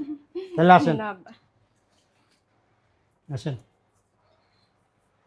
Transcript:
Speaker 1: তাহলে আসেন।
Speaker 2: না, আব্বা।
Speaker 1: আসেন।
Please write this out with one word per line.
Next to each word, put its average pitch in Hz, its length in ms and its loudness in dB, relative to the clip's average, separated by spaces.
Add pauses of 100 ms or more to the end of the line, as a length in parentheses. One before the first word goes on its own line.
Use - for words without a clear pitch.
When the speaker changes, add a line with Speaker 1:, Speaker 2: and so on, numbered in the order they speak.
(560)
Speaker 1:
তাহলে 180 160 6
আসেন। - 240 4
Speaker 2:
না, 214 140 -8
আব্বা। 185 200 -18 (2000)
Speaker 1:
আসেন। 135 220 -10 (1700)